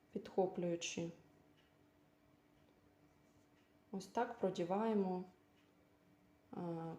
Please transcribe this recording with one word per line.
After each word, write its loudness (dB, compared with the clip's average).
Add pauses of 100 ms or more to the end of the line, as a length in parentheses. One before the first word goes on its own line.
(120)
підхоплюючи, 0 (2750)
ось -6
так 0
продіваємо, 2 (1300)
а, -4